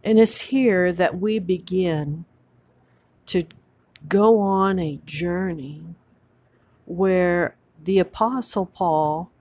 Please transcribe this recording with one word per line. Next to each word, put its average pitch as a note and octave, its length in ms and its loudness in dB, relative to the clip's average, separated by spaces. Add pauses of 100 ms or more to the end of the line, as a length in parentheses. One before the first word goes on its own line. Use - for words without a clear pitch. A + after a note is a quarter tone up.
And A3 160 4
it's A3 220 4
here G3 500 2
that F3 260 0
we G#3+ 220 -2
begin E3+ 840 -2 (1000)
to F3 200 -2 (600)
go G#3+ 320 4
on G3 380 0
a D3+ 300 -4
journey D#3+ 760 -6 (1040)
where F3+ 720 0 (260)
the F#3 160 0
Apostle A3 680 -2
Paul D#3 760 -2